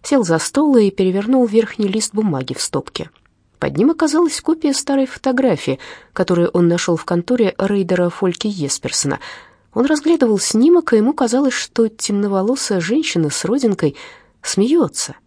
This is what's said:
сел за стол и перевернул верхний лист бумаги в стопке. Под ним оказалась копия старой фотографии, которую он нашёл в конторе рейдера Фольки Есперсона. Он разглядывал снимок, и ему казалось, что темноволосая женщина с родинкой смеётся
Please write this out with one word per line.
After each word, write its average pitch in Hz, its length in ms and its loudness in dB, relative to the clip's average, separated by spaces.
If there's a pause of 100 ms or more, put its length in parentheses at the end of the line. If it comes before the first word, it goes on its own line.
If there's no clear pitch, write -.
сел 269 200 2
за 165 140 2
стол 277 400 2
и 208 140 4
перевернул 202 540 2
верхний 214 420 0
лист 214 260 -2
бумаги 147 400 -2
в - 80 -8
стопке. - 480 -8 (500)
Под 139 180 -4
ним 254 140 4
оказалась 320 500 0
копия 311 320 0
старой 277 320 0
фотографии, 247 760 -2 (340)
которую 175 360 0
он 175 180 2
нашёл 170 280 0
в - 100 -8
конторе 190 520 0
рейдера 185 520 0
Фольки 180 380 -4
Есперсона. 143 720 -4 (540)
Он 240 120 2
разглядывал 285 540 2
снимок, 320 540 2
и 220 40 4
ему 233 160 2
казалось, 254 400 0
что - 340 -2
темноволосая 202 920 -2
женщина 170 500 0
с - 160 -6
родинкой 202 500 0 (460)
смеётся 233 760 0 (120)